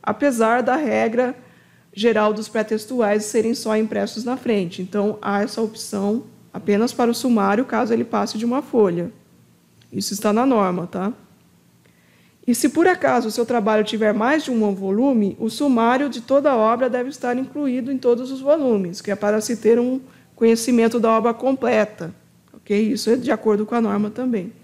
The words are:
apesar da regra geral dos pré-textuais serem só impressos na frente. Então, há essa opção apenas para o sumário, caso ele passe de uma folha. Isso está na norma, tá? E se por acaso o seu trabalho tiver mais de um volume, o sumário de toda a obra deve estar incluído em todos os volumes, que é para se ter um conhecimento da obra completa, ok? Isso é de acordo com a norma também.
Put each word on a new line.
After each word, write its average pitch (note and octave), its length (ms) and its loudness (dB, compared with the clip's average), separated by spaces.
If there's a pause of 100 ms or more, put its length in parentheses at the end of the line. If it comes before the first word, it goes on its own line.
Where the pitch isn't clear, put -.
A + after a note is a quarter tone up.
apesar A#3 580 2
da B3+ 140 0
regra A#3 580 0 (600)
geral G#3+ 400 2
dos G#3+ 160 -6
pré-textuais G#3+ 720 0
serem A3 300 0
só A3 240 -2
impressos G#3+ 480 -4
na B3 100 -4
frente. G3+ 460 -2
Então, G#3 400 -2
há G3+ 200 -2
essa A3+ 200 -4
opção G#3+ 640 -4 (300)
apenas G#3 380 0
para A#3+ 180 0
o A#3 60 0
sumário, G#3+ 480 2
caso A#3 300 0
ele A#3 100 0
passe A3 340 -4
de G#3+ 60 -6
uma A#3+ 180 -2
folha. F3+ 520 0 (800)
Isso - 200 -6
está G#3 200 0
na A#3+ 120 2
norma, F#3 420 0
tá? F#3+ 260 -6 (1300)
E A#3+ 100 2
se - 140 0
por E4+ 180 2
acaso C4 400 2
o G#3+ 40 -4
seu A#3 140 -2
trabalho G#3+ 380 2
tiver G#3+ 300 0
mais C#4 300 0
de - 60 -8
um G#3+ 240 2
volume, G3+ 680 0
o A3+ 80 -2
sumário B3+ 640 2
de A#3 120 -10
toda C#4 300 2
a B3 60 2
obra A#3 320 2
deve B3 200 -4
estar B3 280 -4
incluído C4 540 -4
em C4 80 -4
todos B3+ 320 0
os C4+ 100 -8
volumes, B3 580 0
que G3+ 120 -6
é F#3+ 40 -2
para G#3 240 0
se G#3+ 180 -4
ter A#3 220 4
um B3+ 220 -2 (340)
conhecimento A3+ 640 4
da A3+ 120 4
obra A3+ 240 2
completa, A#3 800 -2 (380)
ok? G#3+ 400 0
Isso G#3+ 200 -2
é A#3+ 40 6
de B3+ 160 -2
acordo G#3+ 320 0
com A3+ 120 -6
a A#3 60 2
norma G#3 280 0
também. A3+ 420 -4 (120)